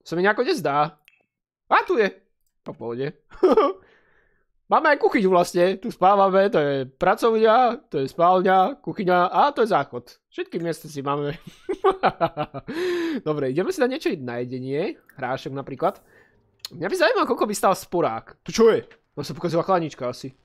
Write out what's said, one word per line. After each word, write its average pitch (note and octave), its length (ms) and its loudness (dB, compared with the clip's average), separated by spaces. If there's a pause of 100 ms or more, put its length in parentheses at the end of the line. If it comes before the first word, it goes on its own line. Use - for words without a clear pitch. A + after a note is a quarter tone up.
Sa - 160 -8
mi F3+ 80 0
nejako G3+ 240 2
nezdá. D3+ 480 -2 (720)
A - 60 2 (100)
tu D4+ 160 0
je. F#3+ 80 2 (560)
Po - 80 -12
pohode. A#2+ 400 -8 (240)
<laughs> - 1400 -2
Máme D4 160 4
aj D4 80 4
kuchyňu B3 320 2
vlastne. F3+ 480 2
Tu A3 160 -10
spávame, G3 560 4
to G3+ 80 0
je C#3+ 180 0 (140)
pracovňa, A3+ 960 2
to C#3+ 160 -4
je C3+ 80 -4
spálňa, F#3 720 2
kuchyňa F3+ 480 0
a B3 240 2
to C#4+ 80 -2
je A3+ 80 2
záchod. C3+ 480 -4 (160)
Všetky F4+ 240 -10
miesta E3 320 -6
si C#3 160 -12
máme. C#3+ 320 -4 (880)
<laughs> E4 1040 -6
Dobre, C#3 240 -2
ideme E4 160 -2
si F#4+ 80 -6
dať B3+ 160 0
niečo D#4+ 240 -6
na A#2+ 240 -8
jedenie. C3 560 -6 (240)
Hrášok C3 320 -8
napríklad. C#3 480 -6 (720)
Mňa E3+ 160 -6
by F#4 80 -4
zaujímalo, E4+ 320 0
koľko A#3+ 160 0
by G#3 80 -6
stál G3 240 0
sporák. C3 640 -6
To - 80 -14
čo A3 240 4
je? - 160 -4
Tam - 320 -18
sa C#3 160 -12
pokazila E3 240 -2
chladnička D#3+ 480 -2
asi. B2+ 240 -14 (120)